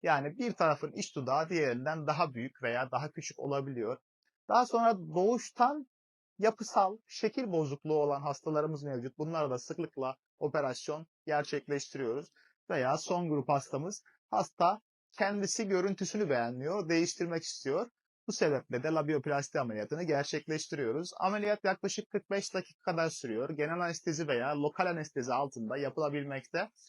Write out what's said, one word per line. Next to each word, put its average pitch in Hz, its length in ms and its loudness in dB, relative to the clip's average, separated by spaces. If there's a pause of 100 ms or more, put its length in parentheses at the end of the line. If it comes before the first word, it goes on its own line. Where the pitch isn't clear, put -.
yani 151 340 2
bir 240 160 -2
tarafın 156 380 2
iç - 240 -8
dudağı 143 340 0
diğerinden 151 580 0
daha 151 260 0
büyük 123 300 -8
veya 123 280 0
daha 135 200 -2
küçük - 280 -12
olabiliyor. 135 580 -2 (520)
Daha 240 160 6
sonra 233 320 4
doğuştan 226 920 2 (520)
yapısal 208 580 2 (100)
şekil 220 440 -2
bozukluğu 151 420 0
olan 143 280 2
hastalarımız 151 600 -2
mevcut. 131 340 -6
Bunlara 156 320 0
da 123 100 0
sıklıkla 139 560 -4 (240)
operasyon 151 680 -2 (180)
gerçekleştiriyoruz. 143 1040 -2 (420)
Veya 143 280 2
son 175 320 0
grup 147 200 0
hastamız, 143 540 -2 (260)
hasta - 520 2 (360)
kendisi 202 500 0
görüntüsünü 190 640 0
beğenmiyor, 135 600 0
değiştirmek 170 540 0
istiyor. 170 460 -2 (380)
Bu 208 60 -4
sebeple 131 500 0
de 156 40 -2
labioplasti 147 720 0
ameliyatını 117 440 -2
gerçekleştiriyoruz. 151 1160 -2
Ameliyat 208 440 0
yaklaşık 196 460 -2
kırk - 200 -4
beş 196 240 -2
dakika - 280 -6
kadar 165 280 0
sürüyor. 123 400 -2
Genel 156 300 -2
anestezi 165 480 -2
veya 143 340 0
lokal 147 240 0
anestezi 151 480 -2
altında 127 440 -2
yapılabilmekte. 143 920 -2 (200)